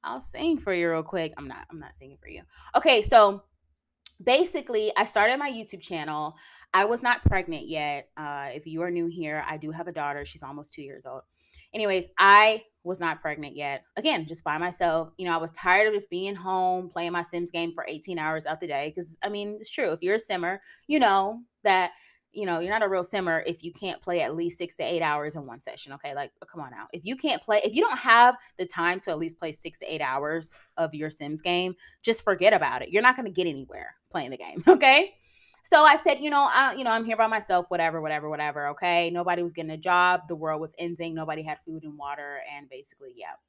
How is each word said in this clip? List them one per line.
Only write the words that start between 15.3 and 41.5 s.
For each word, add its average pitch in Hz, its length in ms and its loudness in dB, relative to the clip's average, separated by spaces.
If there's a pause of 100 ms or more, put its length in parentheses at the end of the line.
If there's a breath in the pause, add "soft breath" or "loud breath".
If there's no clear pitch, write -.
I 165 60 0
was 165 120 -8
tired 190 340 4
of 214 80 2
just 202 160 -6
being 190 240 -6
home, 185 540 -2
playing 170 240 -6
my 175 100 -2
Sims 170 300 -6
game 170 200 -4
for 165 140 -8
eighteen 160 320 -8
hours 156 260 -4
out 156 140 -6
the 175 80 -8
day. 147 240 -4
'Cause, 165 320 -12
I 202 60 -4
mean, 208 320 -8
it's 214 100 -14
true. 214 220 -2
If 165 100 -6
you're 190 140 0
a - 20 -2
simmer, 185 440 -4 (260 soft breath)
you 302 100 2
know 214 440 2 (200)
that, 185 300 2 (420 soft breath)
you 208 120 -6
know, 170 140 -2
you're 180 120 -4
not 220 100 0
a 202 60 2
real 185 160 0
simmer 175 420 -2
if 170 160 -8
you 170 80 -12
can't 180 300 -10
play 175 220 -2
at 139 120 -2
least 170 220 -4
six 175 200 -8
to 165 60 -8
eight 165 200 -2
hours 147 340 -2
in 147 80 -12
one 127 160 -16
session, - 320 -14
okay? 143 220 -12
Like, 139 180 -8 (180)
come 160 120 -14
on 131 80 -14
now. 110 240 -16
If 156 100 -14
you 220 100 -6
can't 269 280 -2
play, 208 200 2
if 214 120 -4
you 294 80 2
don't 427 160 0
have 240 400 6 (180 loud breath)
the 180 80 -6
time 175 360 -2
to - 100 -8
at 156 80 -2
least 165 200 -8
play 160 140 -6
six 156 280 -10
to - 40 -12
eight 156 160 -6
hours 147 580 -4 (200)
of 160 160 -2
your 156 160 -6
Sims 151 320 -10
game, 180 320 -2 (260 soft breath)
just 226 240 -2
forget 196 300 4
about 131 260 0
it. - 80 -8
You're 202 140 2
not 254 140 6
gonna 247 120 -8
get 180 180 -2
anywhere 135 500 -10 (140)
playing 139 200 -6
the 135 80 -12
game, - 260 -12
<laughs> - 20 8
okay? 311 480 8 (480 soft breath)
So 311 200 8
I 294 140 10
said, 277 240 2
"You 294 100 -4
know, 285 180 4
I, 262 240 4
you 262 120 -6
know, 240 60 0
I'm 226 140 0
here 220 140 -2
by 226 80 4
myself, 202 420 0
whatever, 165 320 0
whatever, 151 300 -6
whatever," 147 380 -4
okay? 170 420 0
Nobody 175 320 -2
was 170 100 -4
getting 160 180 -10
a 160 60 -8
job. 180 500 4
The 170 80 -8
world 156 280 -4
was 160 160 -10
ending. 170 360 -8
Nobody 160 280 -6
had 156 180 -10